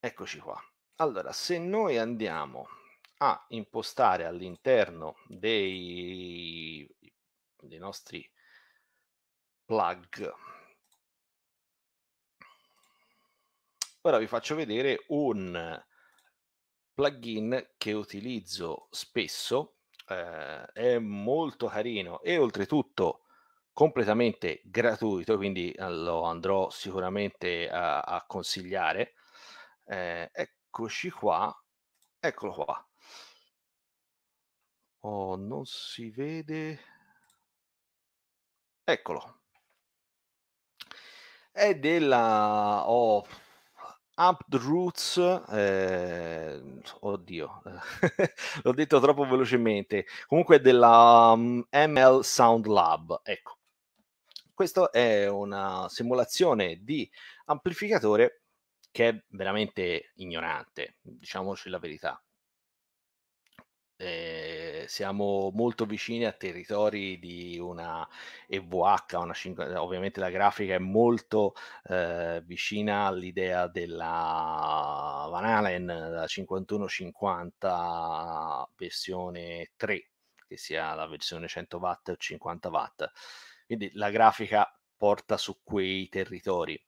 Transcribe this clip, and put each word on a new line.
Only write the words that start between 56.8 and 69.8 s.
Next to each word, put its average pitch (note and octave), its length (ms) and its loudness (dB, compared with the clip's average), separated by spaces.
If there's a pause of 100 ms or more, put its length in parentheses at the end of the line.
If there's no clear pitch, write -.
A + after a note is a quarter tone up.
di C3 260 -4 (360)
amplificatore D3 880 2 (560)
che A#2 160 2
è A2 200 -2
veramente G2 880 -4
ignorante, E2 840 -8
diciamoci F#2+ 680 -10
la F2+ 80 -8
verità. D#2 440 -10 (1700)
Eh, E3 880 -10
siamo G2 680 -2
molto A2+ 320 0
vicini A2 400 -4
a G#2+ 60 -2
territori G2 840 -4
di F2 400 -12
una E2+ 480 -8 (400)
E G2 140 -4
V F2 220 -2
H, F#2 340 2
una F2 160 -4
cinque-, F2 440 -8
ovviamente F2+ 440 -4